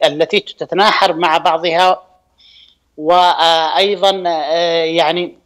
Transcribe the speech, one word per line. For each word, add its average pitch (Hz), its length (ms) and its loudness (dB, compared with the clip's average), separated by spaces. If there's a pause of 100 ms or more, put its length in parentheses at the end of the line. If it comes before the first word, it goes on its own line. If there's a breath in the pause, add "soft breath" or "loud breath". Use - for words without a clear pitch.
التي 160 360 -2
تتناحر 190 720 -2
مع 165 260 0
بعضها، 170 640 0 (960 soft breath)
وأيضًا، 175 1300 2
آه، 165 580 -2
يعني، 165 600 -2